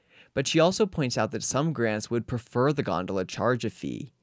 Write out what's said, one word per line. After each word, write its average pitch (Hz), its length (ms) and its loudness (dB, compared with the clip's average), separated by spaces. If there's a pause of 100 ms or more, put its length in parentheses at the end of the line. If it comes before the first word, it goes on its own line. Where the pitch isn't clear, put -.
(340)
but 135 140 0
she 160 100 2
also 185 260 4
points 143 320 -2
out 110 140 0
that 110 140 -6
some 151 280 0
grants 113 380 0
would 117 160 -2
prefer 123 460 0
the 139 100 -2
gondola 92 420 0
charge 117 400 0
a 110 60 -2
fee, - 420 -10 (100)